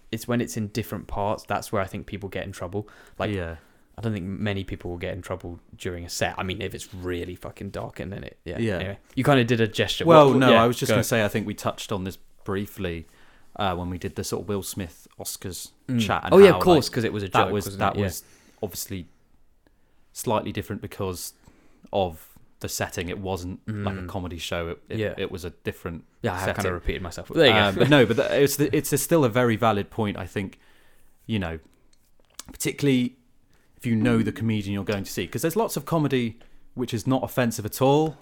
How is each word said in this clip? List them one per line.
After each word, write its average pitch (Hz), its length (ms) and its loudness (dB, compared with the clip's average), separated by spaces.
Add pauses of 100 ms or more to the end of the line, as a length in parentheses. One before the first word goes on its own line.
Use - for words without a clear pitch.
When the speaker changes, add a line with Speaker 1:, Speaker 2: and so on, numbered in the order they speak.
(120)
Speaker 1:
it's 113 140 -8
when 120 140 0
it's - 160 -4
in 107 140 -4
different 104 380 -6
parts. 104 360 -4
That's - 300 -6
where 101 80 0
I 95 40 -2
think 92 200 -10
people 98 240 -10
get 92 160 -6
in 92 80 -10
trouble. 98 340 -8 (320)
Like, 107 120 -2
Speaker 2:
Yeah. 85 260 -6 (400)
Speaker 1:
I - 40 -12
don't 110 120 -2
think 92 120 -6
many 98 400 -4
people 95 260 -10
will 87 60 -8
get 90 160 -6
in 92 80 -10
trouble 87 380 -10 (180)
during 87 280 -8
a 85 40 -14
set. - 280 -4
I 92 60 -6
mean, 92 180 -6
if 92 140 -8
it's - 180 -14
really 90 420 -6
fucking - 360 -12
dark - 300 -10
and 73 100 -8
then - 140 -10
it, - 200 -16
yeah. 87 120 -8
Speaker 2:
Yeah. 110 180 -2
Speaker 1:
Anyway, 95 240 -6 (160)
you 131 100 0
kinda 139 200 6
did 117 160 2
a 110 60 4
gesture. - 380 -2
Speaker 2:
Well, 151 240 10
Speaker 1:
What, 123 80 6
Speaker 2:
no, 131 140 6
Speaker 1:
yeah, 113 120 8
Speaker 2:
I 120 40 6
was 123 100 0
just - 120 -2
Speaker 1:
go. 113 60 6
Speaker 2:
gonna 104 80 4
say, 113 220 2
I - 40 2
think 104 180 -2
we 104 60 -6
touched - 400 -6
on 95 120 -4
this 95 120 -8 (280)
briefly, 95 640 -6 (500)
uh, 95 180 -2
when 90 140 -6
we 90 80 -6
did - 180 -8
the 95 80 -6
sort 110 200 -4
of 92 60 -12
Will 101 140 -2
Smith - 440 -10 (120)
Oscars - 520 -10 (160)
Speaker 1:
Mm. 127 120 0
Speaker 2:
chat 101 260 0
and - 80 2
Speaker 1:
Oh, 175 60 10
yeah, 196 120 12
Speaker 2:
how, - 60 4
Speaker 1:
of - 60 -2
course, 165 240 6
Speaker 2:
like, - 60 -8
Speaker 1:
'cause 120 100 -2
it 113 100 -2
was 104 100 -4
a 98 60 -6
Speaker 2:
that 107 160 4
Speaker 1:
joke, 95 80 -2
Speaker 2:
was, 101 120 -2
Speaker 1:
wasn't 98 140 -10
Speaker 2:
that 98 160 2
Speaker 1:
it? 101 40 -2
Yeah. 104 60 2
Speaker 2:
was - 180 -6 (400)
obviously 95 440 -8 (1040)
slightly 107 380 -2
different 98 300 -8
because - 520 -8 (600)
of 90 360 -2 (320)
the 101 80 -6
setting. 92 400 -6
It 90 100 -6
wasn't, 92 480 -6
like, 104 280 -4
a 95 60 -10
Speaker 1:
Mm. 90 60 -10
Speaker 2:
comedy 87 300 -8
show. 85 320 -6
It, - 200 -10
it, 104 100 -6
Speaker 1:
Yeah. 104 180 -2
Speaker 2:
it 95 120 -6
was 92 160 -10
a 87 40 -6
different - 560 -10 (160)
Speaker 1:
Yeah, 104 120 -2
I 90 40 -6
have 92 80 -4
Speaker 2:
setting. 98 180 -2
Speaker 1:
kinda 95 100 -2
repeated 82 280 -4
myself, 87 260 -10
but - 100 -4
there 156 100 8
you 113 60 8
go. 107 60 6
Speaker 2:
Um, 101 160 4
but 127 140 4
no, 139 160 10
but 113 120 2
the, - 260 2
it's, 139 160 2
it's 147 340 0
a, 143 40 2
still 160 280 4
a 120 40 4
very 117 260 4
valid 104 340 2
point, 104 280 -2
I 95 80 -8
think, 95 320 -6 (680)
you 113 120 -2
know, 82 220 -4 (920)
particularly 131 680 0 (600)
if - 80 -12
you 117 100 2
know 113 280 4
the 104 80 -2
comedian 107 420 -2
you're 98 100 -4
going 98 200 -2
to - 80 -10
see, 90 160 -4
'cause - 140 -6
there's 165 140 0
lots 214 220 -2
of 143 80 -10
comedy 135 540 0 (340)
which 123 200 -6
is 110 140 -4
not 131 160 2
offensive 117 420 -2
at - 160 -4
all. 147 400 4